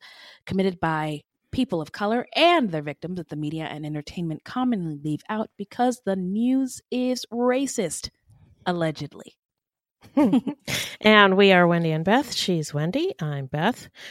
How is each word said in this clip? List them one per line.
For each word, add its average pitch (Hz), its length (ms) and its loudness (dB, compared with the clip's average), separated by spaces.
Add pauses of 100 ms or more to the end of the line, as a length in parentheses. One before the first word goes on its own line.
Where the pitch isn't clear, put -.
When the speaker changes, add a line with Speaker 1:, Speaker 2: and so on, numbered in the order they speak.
(460)
Speaker 1:
committed 190 320 0
by 156 440 -4 (280)
people 254 300 -2
of 196 100 -8
color 220 360 -2 (100)
and 320 340 4
their 156 120 -4
victims 160 340 -8
that 175 120 -10
the 160 60 -12
media 151 300 -6
and 151 200 -10
entertainment 151 600 -8
commonly 190 580 -4
leave 151 260 -4
out 214 280 -6
because 247 480 -2
the 196 100 0
news 233 680 0 (120)
is 254 400 -2
racist, 247 800 -2 (560)
allegedly. 165 720 -6 (760)
Speaker 2:
<laughs> - 0 - (880)
And 208 360 8
we 196 160 8
are 175 140 8
Wendy 170 240 2
and 160 140 -2
Beth. 214 300 2
She's 165 380 -2
Wendy. 180 480 -2
I'm 143 260 -6
Beth. 165 420 -2 (220)